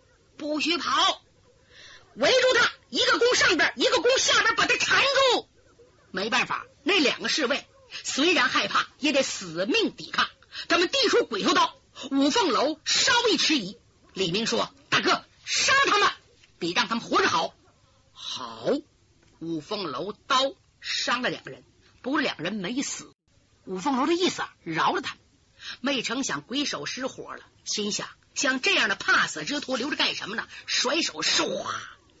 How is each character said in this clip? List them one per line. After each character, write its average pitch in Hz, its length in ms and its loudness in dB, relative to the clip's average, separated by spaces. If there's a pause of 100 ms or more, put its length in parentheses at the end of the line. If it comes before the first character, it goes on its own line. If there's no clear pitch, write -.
(360)
：“不 302 240 -4
许 311 160 0
跑！” 311 460 0 (920)
围 285 140 2
住 494 280 4
他， 427 120 4 (200)
一 262 80 -6
个 480 200 2
攻 480 160 4
上 - 220 4
边， 302 200 2
一 254 80 0
个 494 140 2
攻 - 200 4
下 480 240 2
边， 330 140 2
把 - 100 2
他 466 100 2
缠 - 260 2 (300)
住。 330 160 0 (600)
没 196 200 -2
办 247 160 2
法， 120 200 -6 (180)
那 370 160 4
两 233 200 2
个 214 80 -4
侍 294 180 0
卫 247 200 -2 (380)
虽 320 300 2
然 254 140 2
害 294 200 0
怕， - 180 0 (120)
也 294 140 0
得 269 100 4
死 180 440 -4
命 320 300 0
抵 160 140 -16
抗。 - 180 -2 (400)
他 339 100 2
们 359 100 2
递 523 200 2
出 381 180 4
鬼 202 160 -6
头 269 100 2
刀， - 280 0 (320)
五 277 180 4
凤 392 200 2
楼 240 340 0
稍 - 280 2 (200)
一 302 40 4
迟 294 220 2
疑， 190 180 -6 (360)
李 185 180 -2
明 208 160 -2
说 196 260 -2 (160)
：“大 - 120 2
哥， 285 240 2 (200)
杀 - 280 0 (140)
他 415 120 2
们 403 100 4 (520)
比 175 120 -4
让 190 140 0
他 220 80 -4
们 233 80 -4
活 339 180 0
着 381 80 4
好。 - 260 -2 (580)
”“好。” 117 560 -10 (720)
五 165 200 -6
凤 190 300 -6
楼 160 220 -6
刀 269 420 0 (260)
伤 - 400 -4
了 233 80 -2
两 147 140 -4
个 139 80 -14
人， 127 140 -18 (360)
不 262 120 -6
过 311 80 2
两 190 160 -2
个 147 80 -8
人 196 100 -4
没 214 280 -4
死。 - 300 -10 (520)
五 185 140 -8
凤 262 180 0
楼 269 100 2
的 339 80 2
意 349 140 2
思 - 140 -4
啊， - 200 -10
饶 160 320 0
了 381 80 -2
他 - 120 -8
们。 - 60 -20 (600)
没 254 220 -2
成 254 200 -4
想 147 200 -4
鬼 277 220 -6
手 147 220 -6
失 254 200 -6
火 143 280 -12
了， - 100 -18 (200)
心 208 260 -4
想 - 180 -6 (260)
：“像 262 260 0
这 381 140 2
样 247 140 2
的 202 60 0
怕 330 320 2
死 - 180 -8
之 285 140 -4
徒 262 180 -2
留 262 140 -4
着 254 60 -2
干 220 180 -2
什 143 140 -8
么 220 80 -8
呢？” 202 100 -8 (200)
甩 - 360 0
手 - 200 -6
唰， - 440 0 (540)